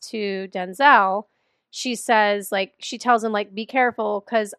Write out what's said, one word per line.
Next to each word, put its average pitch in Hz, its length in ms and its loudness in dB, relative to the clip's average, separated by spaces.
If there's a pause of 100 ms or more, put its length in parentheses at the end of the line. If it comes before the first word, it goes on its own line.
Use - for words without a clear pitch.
(100)
to 196 420 -6
Denzel, 196 720 4 (460)
she 247 260 -6
says, 208 560 0
like, 190 260 -4
she - 200 -12
tells 233 260 2
him, 220 80 -2
like, 208 200 -4
"Be 208 140 -8
careful 233 540 0
'cause 214 380 -4